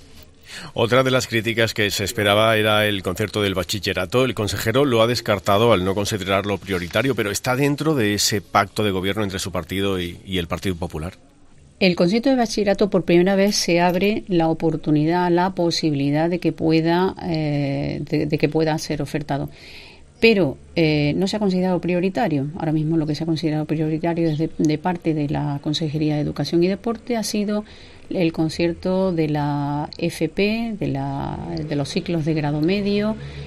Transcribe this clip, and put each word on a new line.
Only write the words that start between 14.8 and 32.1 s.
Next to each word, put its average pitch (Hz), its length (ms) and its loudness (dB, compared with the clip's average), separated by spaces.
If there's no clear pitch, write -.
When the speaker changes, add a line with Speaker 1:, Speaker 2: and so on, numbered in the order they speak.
Speaker 2:
la 180 240 2
posibilidad 156 760 0
de 175 80 0
que 165 140 0
pueda, 165 720 2
eh, 147 840 -2
de, - 200 -2
de 151 100 0
que 151 100 2
pueda 160 300 0
ser 151 240 -6
ofertado. 147 480 -4
Pero, 202 400 4
eh, 151 420 2
no 180 80 0
se 208 120 -2
ha - 20 -4
considerado 185 420 0
prioritario. 175 800 0
Ahora 156 120 -2
mismo 156 260 0
lo 151 100 0
que 151 80 -2
se 160 80 -6
ha - 20 -6
considerado 156 400 -2
prioritario 160 640 0
desde, 156 300 -2
de 156 180 2
parte 170 380 -2
de 147 140 -2
la 147 340 -2
Consejería 151 500 -2
de 151 80 0
Educación 156 420 -2
y 175 40 2
Deporte 226 500 -4
ha 214 60 -4
sido 208 420 -4
el 165 200 2
concierto 170 800 0
de 160 180 0
la 147 680 -2
F 165 320 -2
P, 220 500 -2
de 143 80 -2
la, 139 520 -4
de 151 80 -4
los 143 140 -2
ciclos 170 360 -2